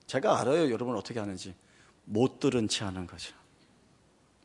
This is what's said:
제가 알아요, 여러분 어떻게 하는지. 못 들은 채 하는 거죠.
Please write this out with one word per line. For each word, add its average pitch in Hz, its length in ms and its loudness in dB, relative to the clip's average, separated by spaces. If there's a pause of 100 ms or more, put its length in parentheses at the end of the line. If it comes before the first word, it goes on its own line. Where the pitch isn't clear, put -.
제가 185 320 2
알아요, 143 320 2
여러분 120 240 -2
어떻게 110 240 -6
하는지. 95 340 -8 (520)
못 117 340 2
들은 120 280 2
채 - 180 -4
하는 92 200 -6
거죠. - 280 -14 (1120)